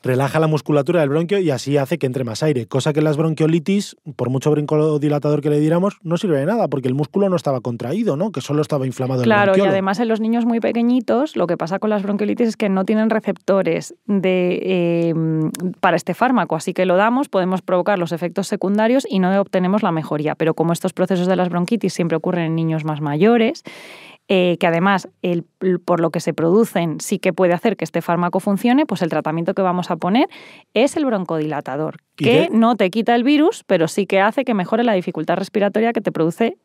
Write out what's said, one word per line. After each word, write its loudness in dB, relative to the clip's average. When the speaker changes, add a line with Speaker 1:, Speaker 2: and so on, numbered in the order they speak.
Speaker 1:
relaja 0
la 4
musculatura 2
del 2
bronquio 0
y 0
así -2
hace 0
que -2
entre -2
más -6
aire, 0
cosa -2
que -2
en 0
las 0
bronquiolitis, 0
por -2
mucho 0
broncodilatador 0
que 0
le 2
diéramos, 0
no -2
sirve 0
de 0
nada 0
porque -2
el 0
músculo -2
no 0
estaba -2
contraído, -4
¿no? -2
Que -6
solo -2
estaba -2
inflamado -2
el 2
Speaker 2:
Claro, 4
y 4
Speaker 1:
bronquiolo. 4
Speaker 2:
además -2
en 0
los 0
niños 0
muy 0
pequeñitos 0
lo 0
que -2
pasa -4
con -2
las 0
bronquiolitis 0
es -4
que -2
no 0
tienen 2
receptores 0
de, 0
eh, 0
para 2
este -4
fármaco, 0
así -4
que 0
lo 4
damos, 2
podemos 0
provocar 0
los -2
efectos -6
secundarios 0
y -2
no 2
obtenemos 0
la 0
mejoría, -2
pero 0
como 0
estos -4
procesos 0
de 2
las 0
bronquitis -2
siempre -2
ocurren -2
en -2
niños -2
más -4
mayores, 2
eh, 2
que 0
además 2
el, -2
por 0
lo 2
que -4
se -4
producen 0
sí -4
que -2
puede 2
hacer 0
que -6
este -4
fármaco -2
funcione, 2
pues -4
el -2
tratamiento -2
que -2
vamos -2
a -2
poner 0
es 2
el -2
broncodilatador, -4
Speaker 1:
Y -4
Speaker 2:
que 4
Speaker 1:
de 4
Speaker 2:
no 4
te 2
quita 2
el 2
virus, 2
pero 2
sí -2
que 2
hace 0
que 0
mejore 0
la 2
dificultad -2
respiratoria 0
que -2
te -2
produce 0